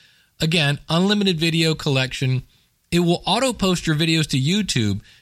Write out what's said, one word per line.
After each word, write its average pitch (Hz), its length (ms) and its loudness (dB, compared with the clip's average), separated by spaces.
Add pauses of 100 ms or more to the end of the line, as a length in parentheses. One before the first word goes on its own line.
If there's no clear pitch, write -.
(400)
Again, 156 400 0 (100)
unlimited 190 500 2
video 160 360 0
collection. 131 640 -2 (480)
It 175 120 2
will 170 220 2
auto-post 196 640 0
your 156 100 2
videos 160 340 0
to 139 100 0
YouTube. 131 600 0 (200)